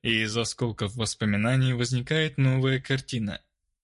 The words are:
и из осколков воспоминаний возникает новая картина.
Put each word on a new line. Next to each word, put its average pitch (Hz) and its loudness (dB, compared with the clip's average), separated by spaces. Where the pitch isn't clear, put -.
и 113 2
из 107 -2
осколков 113 -2
воспоминаний 117 0
возникает 127 -2
новая 131 2
картина. 131 -4